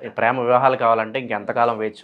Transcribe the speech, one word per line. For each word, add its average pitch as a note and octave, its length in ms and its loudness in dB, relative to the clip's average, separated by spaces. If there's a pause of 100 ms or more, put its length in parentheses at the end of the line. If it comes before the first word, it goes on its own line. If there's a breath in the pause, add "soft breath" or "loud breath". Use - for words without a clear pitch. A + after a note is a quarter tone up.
ఈ A2+ 40 -12
ప్రేమ A#2+ 320 0
వివాహాలు B2 340 2
కావాలంటే A#2 440 0
ఇంకెంతకాలం A#2 580 -2
వేచి G#2+ 260 -6